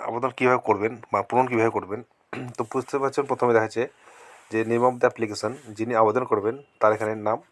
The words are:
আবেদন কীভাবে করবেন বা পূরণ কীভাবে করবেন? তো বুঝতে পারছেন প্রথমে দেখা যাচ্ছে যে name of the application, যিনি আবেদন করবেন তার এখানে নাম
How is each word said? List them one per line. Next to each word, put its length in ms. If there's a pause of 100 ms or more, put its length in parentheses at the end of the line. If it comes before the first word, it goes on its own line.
আবেদন 300
কীভাবে 300
করবেন 260 (160)
বা 100 (100)
পূরণ 180
কীভাবে 300
করবেন? 220 (580)
তো 60
বুঝতে 360
পারছেন 260
প্রথমে 280
দেখা 140
যাচ্ছে 160 (640)
যে 160
name 220
of 120
the 100
application, 420 (260)
যিনি 180
আবেদন 360
করবেন 240 (220)
তার 160
এখানে 200 (140)
নাম 100 (140)